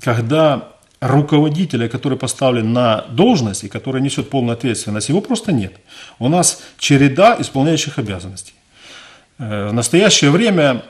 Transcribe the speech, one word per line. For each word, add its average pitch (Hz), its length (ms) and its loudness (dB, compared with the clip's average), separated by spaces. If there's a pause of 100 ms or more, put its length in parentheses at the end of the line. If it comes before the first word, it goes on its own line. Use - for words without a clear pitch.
Когда 123 680 0 (320)
руководителя, 147 880 0
который 131 300 -4
поставлен 120 540 -2
на 117 380 0
должность 131 540 0
и - 40 -14
который 131 340 -6
несет 139 280 -4
полную 120 240 -2
ответственность, 113 540 -4
его 165 120 0
просто 220 320 -4
нет. 104 200 -2 (460)
У 117 100 -2
нас 170 320 0 (180)
череда 139 600 4
исполняющих 147 580 -2
обязанностей. 95 560 -10 (840)
Э, 104 300 -6
в 104 40 -4
настоящее 151 580 2
время, 160 600 2